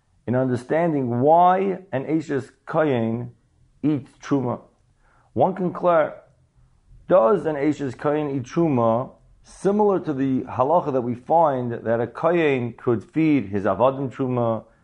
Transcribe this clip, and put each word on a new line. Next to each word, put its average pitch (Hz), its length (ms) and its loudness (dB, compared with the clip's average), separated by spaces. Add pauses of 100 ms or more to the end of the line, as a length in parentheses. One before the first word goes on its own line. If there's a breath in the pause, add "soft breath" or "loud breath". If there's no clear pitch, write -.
(260)
in 113 100 -2
understanding 131 840 -2
why 180 580 4 (120)
an 131 140 -4
Eishes 143 460 -4 (140)
Kohen 120 680 -2 (520)
eats 143 280 -2 (100)
truma. 123 400 -4 (720)
One 170 220 2
can 185 160 -4
clar-, 170 440 0 (920)
does 190 380 4
an 156 100 -2
Eishes 143 420 -2
Kohen 147 380 -2
eat 131 80 -6
truma 127 680 0 (320)
similar 202 560 0
to 156 140 -4
the 131 280 0
halacha 143 520 0
that 131 80 0
we 120 140 -4
find 135 560 0
that 117 300 -2
a 123 60 -2
Kohen 139 680 0
could 113 300 -2
feed 147 420 0
his 98 180 -4
avadim 123 480 0
truma, 120 540 -2 (180 soft breath)